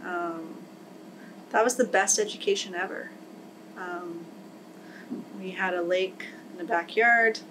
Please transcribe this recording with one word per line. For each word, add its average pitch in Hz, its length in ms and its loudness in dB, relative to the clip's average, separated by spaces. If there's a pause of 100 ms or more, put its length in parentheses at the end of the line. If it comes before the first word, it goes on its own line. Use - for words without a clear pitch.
Um, 170 520 -6 (960)
that 220 120 6
was 247 120 4
the 247 100 4
best 202 340 2
education 202 560 0
ever. - 360 -6 (680)
Um, 175 480 -8 (1120)
we 185 120 -8
had 185 220 -2
a 180 80 0
lake 185 460 0 (240)
in - 60 -14
the 175 80 -8
backyard. 220 720 4 (120)